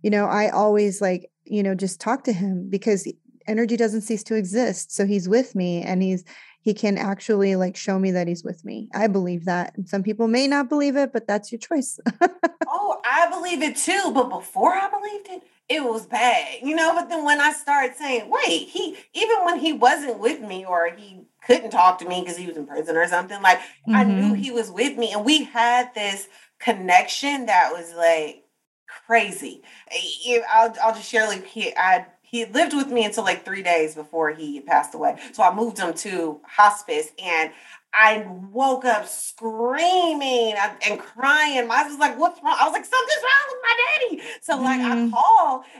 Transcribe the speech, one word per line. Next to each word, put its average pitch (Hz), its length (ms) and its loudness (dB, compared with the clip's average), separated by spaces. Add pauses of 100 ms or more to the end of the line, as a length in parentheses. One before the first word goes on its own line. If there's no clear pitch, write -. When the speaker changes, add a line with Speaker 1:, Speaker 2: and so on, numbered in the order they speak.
Speaker 1:
you 202 80 2
know, 208 160 2
I 208 220 2
always, 208 520 2
like, 185 280 0 (160)
you 208 200 -2
know, 190 100 0
just 185 260 -4
talk 262 240 -2
to 247 80 0
him 190 380 -4
because 196 420 0 (360)
energy 226 280 0
doesn't 220 260 0
cease 214 220 -4
to 226 120 -4
exist. 202 580 -2
So 202 120 0
he's 196 220 0
with 247 280 2
me 175 260 -2
and 185 220 -2
he's, 185 200 -2 (360)
he 214 140 0
can 202 240 0
actually, 196 580 0
like, 185 200 -2
show 190 220 -2
me 190 140 2
that 180 160 0
he's 170 160 -6
with - 200 -10
me. 110 300 -12
I 214 140 0
believe 180 360 -2
that. 175 320 -4
And 190 120 -8
some 196 160 -2
people 214 240 0
may 254 200 2
not 277 200 0
believe 285 280 0
it, 277 160 0
but 220 160 -6
that's 208 220 -4
your 233 100 -10
choice. - 380 -4 (220)
<laughs> 359 100 4 (380)
Speaker 2:
Oh, 370 360 -2
I 302 260 4
believe 339 320 -4
it 277 140 -2
too. 381 360 -2
But 170 160 2
before 190 460 0
I 392 160 -2
believed 415 400 -8
it, 349 120 -14 (260)
it 294 160 -2
was 226 220 -4
bad, 170 560 0
you 294 120 -2
know? 330 200 2
But 339 140 -2
then 320 160 -4
when 294 160 2
I 302 120 2
started 277 440 -2
saying, 247 320 -4
"Wait, 453 400 -2
he, 339 280 -8 (180)
even 403 300 0
when 339 160 0
he 311 120 0
wasn't 254 460 2
with 269 220 -2
me 190 240 -12
or 170 320 0
he 196 260 -20 (240)
couldn't 233 240 4
talk 180 300 6
to 180 80 -10
me 180 160 -4
'cause 175 120 -10
he 180 100 -10
was 160 100 -10
in 143 100 -10
prison 156 300 -4
or 170 100 4
something, 185 340 -2
like, 185 200 6 (280)
I 208 160 4
knew 202 280 2
Speaker 1:
Mm-hmm. - 20 2
Speaker 2:
he 202 160 -4
was 226 200 -4
with 220 280 -2
me." 208 140 -4
And 208 120 -4
we 285 200 2
had 240 500 0
this 202 340 -6 (300)
connection 226 880 2
that 175 260 4
was, 170 220 -12
like, 165 500 0 (640)
crazy. 214 560 -2 (280)
I, - 520 -2 (100)
I'll, 226 300 4
I'll 220 120 2
just 208 140 -12
share, 220 200 2
like, 190 180 -6
he, - 300 -8
I, 185 300 2 (160)
he 233 240 -6
lived 294 280 0
with 277 140 -2
me 233 160 2
until, 208 200 -4
like, 175 200 -2
three 190 180 -10
days 160 320 0
before 156 360 -2
he 151 300 -10
passed 147 340 0
away. 156 220 -2 (160)
So 220 120 0
I 180 100 6
moved 214 240 -4
him 170 160 -4
to 170 500 -6
hospice 170 640 2 (120)
and 160 300 -2 (420)
I 214 320 6 (260)
woke 254 320 0
up 214 220 0 (600)
screaming 285 880 0 (320)
and 214 140 0
crying. 277 680 0
I 294 180 2
was 285 100 -12
like, 269 200 0
"What's 339 240 0
wrong?" 262 180 2
I 269 40 6
was 311 80 0
like, 392 120 -6
"Something's 539 380 0
wrong 554 260 4
with 508 140 -10
my 466 140 0 (500)
daddy." - 20 -12 (140)
So, 302 180 -2
like, 254 200 0
I 240 160 0
Speaker 1:
Mm. 233 160 0
Speaker 2:
called 302 520 4 (160)